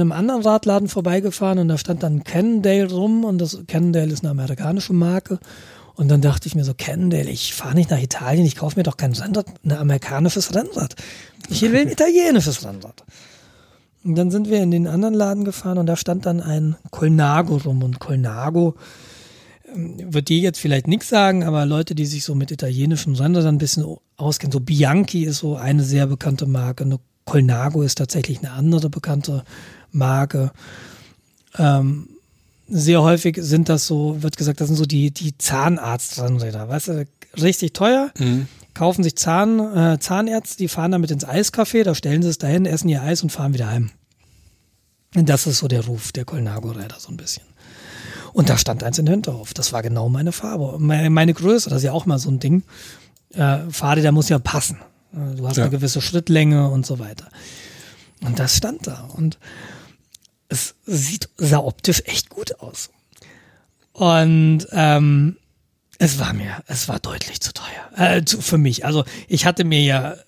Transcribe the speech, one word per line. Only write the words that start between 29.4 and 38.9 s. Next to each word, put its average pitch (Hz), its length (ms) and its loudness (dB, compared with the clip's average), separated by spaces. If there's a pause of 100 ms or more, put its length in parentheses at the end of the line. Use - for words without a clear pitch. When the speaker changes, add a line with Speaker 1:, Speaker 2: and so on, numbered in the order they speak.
Speaker 1:
Marke. 135 640 0 (1080)
Ähm, 143 500 2 (600)
sehr 165 320 4
häufig 165 380 4
sind 156 280 2
das 156 180 2
so, 151 360 -2
wird 151 140 -4
gesagt, 147 240 -2
das 151 80 0
sind 156 80 2
so 156 100 2
die, 143 240 2
die 143 260 -6
Zahnarztrennräder, 123 1300 -2
weißt 147 200 -4
du, 151 180 -4 (340)
richtig 175 320 0
teuer, 262 460 2
Speaker 2:
Mhm. 127 280 0 (280)
Speaker 1:
kaufen 180 280 0